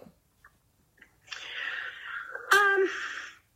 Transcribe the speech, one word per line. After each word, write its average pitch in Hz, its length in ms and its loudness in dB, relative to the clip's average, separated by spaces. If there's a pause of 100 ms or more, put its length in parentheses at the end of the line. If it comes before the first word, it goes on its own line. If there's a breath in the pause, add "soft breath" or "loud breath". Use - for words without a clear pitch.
(2500 loud breath)
Um, 392 360 6 (680 loud breath)